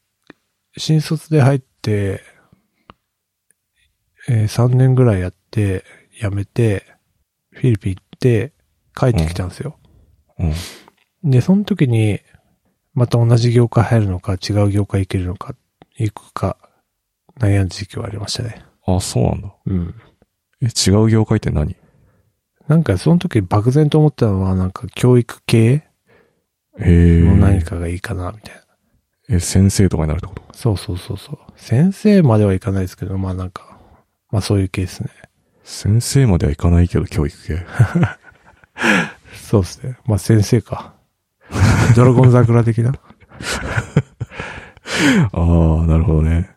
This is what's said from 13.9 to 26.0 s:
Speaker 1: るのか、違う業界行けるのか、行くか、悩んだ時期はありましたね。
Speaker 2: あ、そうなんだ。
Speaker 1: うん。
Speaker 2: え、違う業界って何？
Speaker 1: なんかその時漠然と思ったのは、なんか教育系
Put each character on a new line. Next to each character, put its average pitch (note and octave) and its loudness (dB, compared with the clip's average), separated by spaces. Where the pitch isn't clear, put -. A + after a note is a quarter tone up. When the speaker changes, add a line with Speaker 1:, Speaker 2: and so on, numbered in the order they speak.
Speaker 1:
る G#2 0
の F2+ -4
か、 - -6
違 F#2 -6
う G2+ 2
業 G2 0
界 G2 -2
行 F#2 -6
け - -4
る F#2 -4
の F2+ -8
か、 - -14
行 A2 -4
く - -20
か、 - -6
悩 G2+ 2
ん F2+ -4
だ - -16
時 G2+ -12
期 - -14
は G#2+ -10
あ G#2 -10
り G2+ -12
ま G#2 -12
し - -8
た A2+ -8
ね。 A2 -14
Speaker 2:
あ、 F#2 0
そ - -4
う A#2+ 2
な - 2
ん - -6
だ。 G2 -14
Speaker 1:
う - -6
ん。 F2 -6
Speaker 2:
え、 B2 -2
違 - 0
う A2+ 2
業 A2 2
界 A2 0
っ - 0
て - -6
何？ D#2 -4
Speaker 1:
な D3+ 2
ん E3 2
か F#2 0
そ - -2
の E3+ 4
時 E3+ -2
漠 G#2 0
然 D3 2
と D#3 2
思 D3+ 4
っ - -12
た A#2+ -2
の F#2+ 0
は、 F#2+ -2
な F#2 0
ん F2+ -4
か - -14
教 B2 2
育 - -2
系 A#2 2